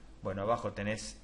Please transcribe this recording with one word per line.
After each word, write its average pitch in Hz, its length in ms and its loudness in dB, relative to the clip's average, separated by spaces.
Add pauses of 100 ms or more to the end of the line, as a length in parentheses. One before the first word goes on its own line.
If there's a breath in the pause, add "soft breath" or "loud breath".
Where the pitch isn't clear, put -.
(220 loud breath)
Bueno, 98 220 0
abajo 110 280 4
tenés 104 520 -2